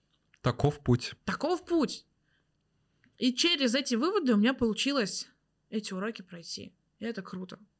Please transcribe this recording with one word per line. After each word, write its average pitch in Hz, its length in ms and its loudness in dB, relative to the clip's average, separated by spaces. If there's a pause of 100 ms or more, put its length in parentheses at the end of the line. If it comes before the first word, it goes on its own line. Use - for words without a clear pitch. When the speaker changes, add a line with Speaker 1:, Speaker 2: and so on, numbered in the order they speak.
(420)
Speaker 1:
Таков 127 380 2
путь. - 340 2 (120)
Speaker 2:
Таков - 400 -2
путь. 320 400 0 (1120)
И 247 140 2
через 277 420 2
эти 269 200 0
выводы 302 380 2
у 208 40 6
меня 226 160 4
получилось 240 760 0 (420)
эти 214 240 -6
уроки 202 300 -6
пройти. - 500 -12 (260)
И 208 60 -10
это 226 160 -8
круто. 185 380 -12 (200)